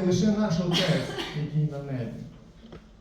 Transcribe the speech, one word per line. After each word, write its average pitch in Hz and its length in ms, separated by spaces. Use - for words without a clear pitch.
лише 180 200
наш 208 340
Отець, 175 480
який 151 280
на 143 100
небі». 127 380